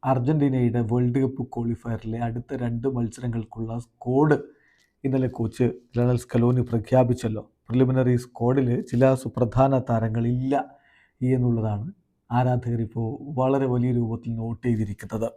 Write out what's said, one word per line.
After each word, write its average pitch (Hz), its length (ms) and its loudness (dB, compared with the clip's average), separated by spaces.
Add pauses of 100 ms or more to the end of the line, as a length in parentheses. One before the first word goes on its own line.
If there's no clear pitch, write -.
അർജന്റീനയുടെ 127 760 2
വേൾഡ് 120 380 0
കപ്പ് 131 240 -2
ക്വാളിഫയറിലെ 117 760 -6
അടുത്ത 120 340 -6
രണ്ട് 120 340 -4
മത്സരങ്ങൾക്കുള്ള 117 920 -6
സ്ക്വാഡ് 135 580 2 (680)
ഇന്നലെ 131 240 0
കോച്ച് 120 360 -2 (340)
ലയണൽ 123 200 2
സ്കലോനി 123 440 2
പ്രഖ്യാപിച്ചല്ലോ. 120 880 0 (180)
പ്രിലിമിനറി 127 480 4
സ്ക്വാഡിൽ 123 680 0
ചില 131 320 4
സുപ്രധാന 127 680 2
താരങ്ങളില്ല 120 920 -2 (520)
എന്നുള്ളതാണ് 120 680 0 (400)
ആരാധകർ 120 500 0
ഇപ്പോൾ 117 580 -6
വളരെ 135 260 2
വലിയ 123 260 0
രൂപത്തിൽ 117 440 -2
നോട്ട് 113 320 -6
ചെയ്തിരിക്കുന്നത്. 110 680 -4